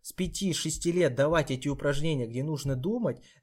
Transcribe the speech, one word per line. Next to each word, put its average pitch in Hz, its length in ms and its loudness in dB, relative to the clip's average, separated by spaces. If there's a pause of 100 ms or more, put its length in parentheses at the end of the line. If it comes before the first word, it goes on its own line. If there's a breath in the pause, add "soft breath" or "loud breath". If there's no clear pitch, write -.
с - 100 -14
пяти-шести 175 800 -2
лет 170 240 4
давать 151 380 2
эти 131 160 -4
упражнения, 143 580 0
где 117 160 -4
нужно 139 340 -2
думать, 180 460 -2 (200 soft breath)